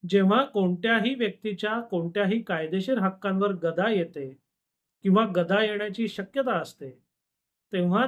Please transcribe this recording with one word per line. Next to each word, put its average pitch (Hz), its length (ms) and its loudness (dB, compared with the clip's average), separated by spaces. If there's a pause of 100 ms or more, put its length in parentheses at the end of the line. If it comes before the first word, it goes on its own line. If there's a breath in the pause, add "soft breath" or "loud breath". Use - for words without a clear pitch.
जेव्हा 196 420 4
कोणत्याही 220 680 0
व्यक्तीच्या 214 640 -4
कोणत्याही 196 600 -2
कायदेशीर 185 560 -2
हक्कांवर 190 540 0 (120)
गदा 170 260 0
येते 165 400 -4 (760)
किंवा 202 200 4 (100)
गदा 180 280 2
येण्याची 208 440 -4
शक्यता 220 520 -4
असते, 147 300 -12 (840)
तेव्हा 185 340 2